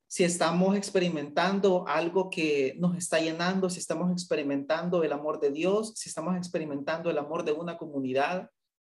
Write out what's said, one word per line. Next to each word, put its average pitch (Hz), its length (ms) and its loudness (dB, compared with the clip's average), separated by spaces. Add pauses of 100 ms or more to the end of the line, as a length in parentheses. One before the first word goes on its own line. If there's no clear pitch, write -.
Si - 140 0
estamos 175 540 4
experimentando 180 1120 2
algo 170 420 0
que 143 480 0
nos 175 180 2
está - 220 0
llenando, 175 500 0
si - 120 -6
estamos 170 320 0
experimentando 160 920 0
el 151 80 2
amor 147 300 -4
de 143 100 2
Dios, 190 460 0
si - 120 -10
estamos 170 280 -2
experimentando 160 720 -4
el 151 80 0
amor 151 240 -4
de 160 80 -2
una 170 260 -4
comunidad, 143 720 -2 (420)